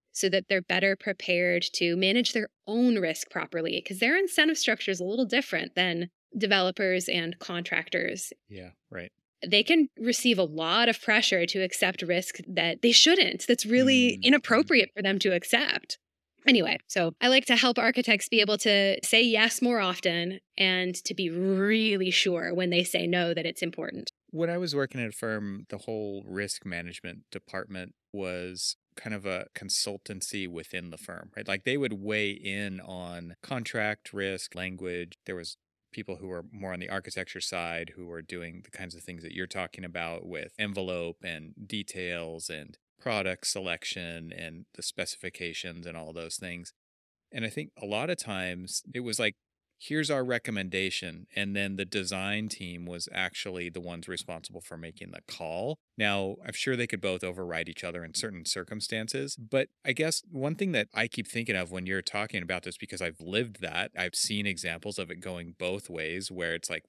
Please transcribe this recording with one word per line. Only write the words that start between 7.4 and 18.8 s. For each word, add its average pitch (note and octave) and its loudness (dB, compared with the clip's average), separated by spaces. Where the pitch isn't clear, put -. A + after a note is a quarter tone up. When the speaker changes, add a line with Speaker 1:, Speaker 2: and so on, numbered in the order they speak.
Speaker 2:
Yeah, F#2 -14
right. F2+ -10
Speaker 1:
They G#3 6
can D#4+ 8
receive A#3 4
a F#3 6
lot E3 4
of A3+ 2
pressure G#3 4
to F#3+ 0
accept F#3 2
risk F3+ 0
that E3+ 0
they A#3+ 8
shouldn't, - 8
that's A#3+ 4
really B3+ 8
Speaker 2:
Mm-hmm. F#3+ -8
Speaker 1:
inappropriate C4 6
for G#3 -4
them G3 4
to F#3+ 4
accept. - 0
Anyway, G3 6
so E3 2
I A#3+ 6
like C4 8
to A#3+ 6
help B3 4
architects A#3 4
be A3+ 6
able G#3 6
to G3+ 4